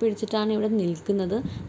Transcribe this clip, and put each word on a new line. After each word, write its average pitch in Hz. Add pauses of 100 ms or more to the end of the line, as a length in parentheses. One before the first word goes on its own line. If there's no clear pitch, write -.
പിടിച്ചിട്ടാണ് 214
ഇവിടെ 214
നിൽക്കുന്നത്. 196 (260)